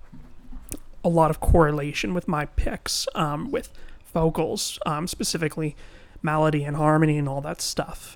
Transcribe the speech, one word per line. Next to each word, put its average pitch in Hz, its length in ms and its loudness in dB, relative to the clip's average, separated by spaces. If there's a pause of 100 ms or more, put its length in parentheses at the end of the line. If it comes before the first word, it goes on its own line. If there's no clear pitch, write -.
(1040)
a 180 60 4
lot 165 220 6
of - 80 -4
correlation 151 720 4
with 180 140 -2
my 151 180 0
picks, - 680 -2
um, 151 340 -2
with - 220 -4 (420)
vocals, 165 720 0
um, 160 220 -2
specifically 156 680 -2 (460)
melody 156 420 2
and 147 140 -4
harmony 156 400 4
and 143 100 0
all 139 140 -4
that 160 200 -8
stuff. - 540 -6